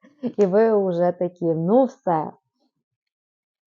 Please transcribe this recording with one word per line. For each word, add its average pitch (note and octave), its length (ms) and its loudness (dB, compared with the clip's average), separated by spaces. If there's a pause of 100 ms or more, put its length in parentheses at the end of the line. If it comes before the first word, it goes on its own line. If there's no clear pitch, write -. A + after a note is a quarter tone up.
(380)
І G#3 80 2
ви G#3 420 2
вже F3 240 0
такі: F3+ 340 -6
«Ну E3+ 380 2
все, E3+ 480 -4 (1400)